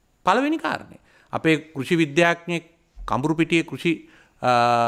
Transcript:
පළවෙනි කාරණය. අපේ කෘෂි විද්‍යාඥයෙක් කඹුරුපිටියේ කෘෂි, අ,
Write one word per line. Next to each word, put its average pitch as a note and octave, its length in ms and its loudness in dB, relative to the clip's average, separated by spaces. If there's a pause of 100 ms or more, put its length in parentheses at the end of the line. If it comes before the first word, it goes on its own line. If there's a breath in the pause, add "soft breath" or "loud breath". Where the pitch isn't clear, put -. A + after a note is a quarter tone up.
(260)
පළවෙනි C#4 320 2
කාරණය. - 400 -8 (360 soft breath)
අපේ D#3 220 2 (120)
කෘෂි C3+ 300 -4
විද්‍යාඥයෙක් E3 680 0 (320)
කඹුරුපිටියේ D#3 640 -2
කෘෂි, D#3+ 300 -4 (480 soft breath)
අ, B2 100 0 (360)